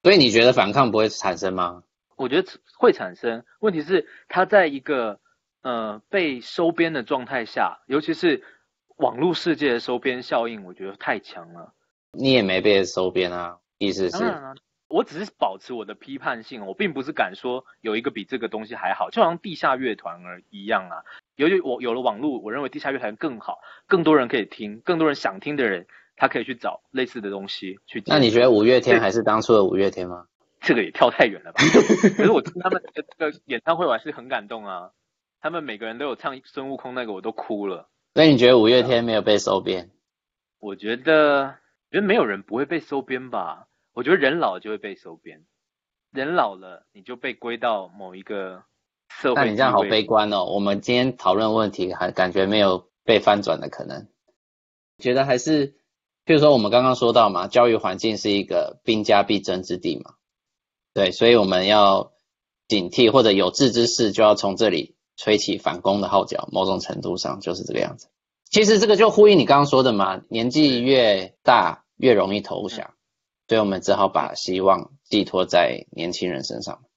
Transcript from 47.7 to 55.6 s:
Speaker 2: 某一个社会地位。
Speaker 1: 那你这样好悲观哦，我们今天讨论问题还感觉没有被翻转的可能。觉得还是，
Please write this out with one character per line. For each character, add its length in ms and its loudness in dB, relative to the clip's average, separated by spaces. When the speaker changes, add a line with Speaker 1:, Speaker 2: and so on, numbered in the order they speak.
Speaker 2:
某 260 -18
一 60 -18
个 420 -12
社 260 -2
会 0 -
地 60 2
位。 60 2
Speaker 1:
那 40 -2
你 60 -4
这 60 2
样 100 2
好 80 4
悲 220 0
观 280 0
哦， 140 -2
我 160 -4
们 180 -2
今 160 -2
天 220 -2
讨 160 0
论 200 0
问 180 0
题 220 -6
还 180 -4
感 200 -2
觉 140 0
没 120 0
有 300 2
被 160 4
翻 220 2
转 180 -4
的 80 -12
可 160 -14
能。 240 -14
觉 160 -2
得 120 2
还 120 0
是， 360 0